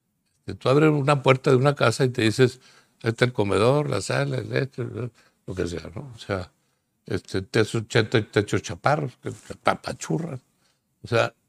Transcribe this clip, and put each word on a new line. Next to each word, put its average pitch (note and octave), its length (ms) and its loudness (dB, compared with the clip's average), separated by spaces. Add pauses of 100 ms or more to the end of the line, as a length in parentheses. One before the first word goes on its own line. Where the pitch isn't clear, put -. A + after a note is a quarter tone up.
(460)
Que - 80 -10
tú A2 160 -4
abres D3+ 220 6
una C#3+ 320 0
puerta C3 280 2
de C3 60 6
una C#3 180 2
casa B2+ 300 2
y C3 40 0
te A#2+ 120 -4
dices, A#2 380 4 (440)
"Ahí A#2 80 0
está A#2+ 140 2
el B2 80 0
comedor, A2 560 2
la G#2 120 -2
sala, C3+ 360 -2
el, A2 160 -6
este, C3 300 -4
lo - 720 -12
que F2+ 120 -4
sea", E2 280 -10
¿no? C#3 200 -14
O - 40 -20
sea, F#2 320 -6 (540)
este, - 360 -6
techo, A2 440 0
techo, G#2+ 420 0
techo G#2 320 -2
chaparros, C3 600 -2
que - 100 -10
te - 380 -4
apachurran. D3+ 720 -6 (600)
O - 40 -16
sea, A#2 260 0 (160)